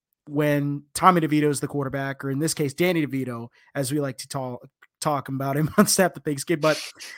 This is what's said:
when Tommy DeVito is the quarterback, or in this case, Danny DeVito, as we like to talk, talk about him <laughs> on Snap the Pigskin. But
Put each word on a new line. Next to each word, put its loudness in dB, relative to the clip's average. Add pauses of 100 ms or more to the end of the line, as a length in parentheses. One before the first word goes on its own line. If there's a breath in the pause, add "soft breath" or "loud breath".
(300)
when 0 (100)
Tommy 6
DeVito 2
is -2
the -4
quarterback, -6
or -4
in -2
this 0
case, -2
Danny 2
DeVito, -6 (260 soft breath)
as -2
we 0
like -4
to -12
talk, -8 (360)
talk 0
about -2
him 2
<laughs> -16
on 8
Snap 2
the -14
Pigskin. -2
But 2 (360 loud breath)